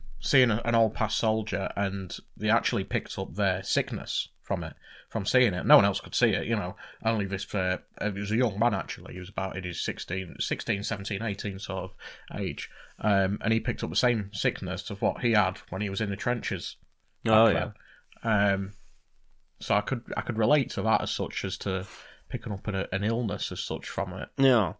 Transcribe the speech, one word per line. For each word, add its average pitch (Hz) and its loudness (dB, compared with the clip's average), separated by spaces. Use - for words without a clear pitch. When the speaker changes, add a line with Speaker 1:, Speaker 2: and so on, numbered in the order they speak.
Speaker 1:
seeing 127 4
a, 107 2
an 117 2
old 113 4
past - 0
soldier, 107 0
and 98 -2
they 104 -2
actually 107 2
picked - -4
up - -6
their 95 0
sickness - -4
from 87 -2
it, 78 -6
from 104 -2
seeing 123 4
it. 87 -2
No 143 8
one 107 8
else 101 2
could - -10
see 120 2
it, 92 0
you 113 0
know, 95 -4
only 110 2
this, 95 -6
uh, 92 0
it 101 -2
was 101 -4
a 107 2
young 113 2
man, 117 4
actually. 90 -6
He 90 -8
was 90 -10
about 95 -4
in 92 -6
his 87 -6
sixteen, - -6
sixteen, - -4
seventeen, 101 -4
eighteen 101 -4
sort 95 -4
of 92 -10
age. 95 -6
Um, 98 4
and 107 2
he 113 4
picked 113 -2
up 90 -2
the 85 -2
same 113 2
sickness - -4
of 101 -6
what 98 0
he 120 2
had 98 4
when 98 -4
he 101 -2
was 98 -2
in 104 -2
the 95 -2
trenches 113 -4
Speaker 2:
Oh, 110 8
Speaker 1:
back - 4
Speaker 2:
yeah. 90 0
Speaker 1:
then. 104 4
Um, 98 -2
so - 0
I 104 4
could, 120 -2
I - -2
could 110 -2
relate 131 4
to 101 -4
that 110 4
as 101 -2
such - -4
as 95 -4
to 95 -2
picking - -4
up 98 -6
an, 95 0
an 98 0
illness 110 0
as 90 -6
such - -6
from 95 -4
it. 92 -6
Speaker 2:
Yeah. 117 4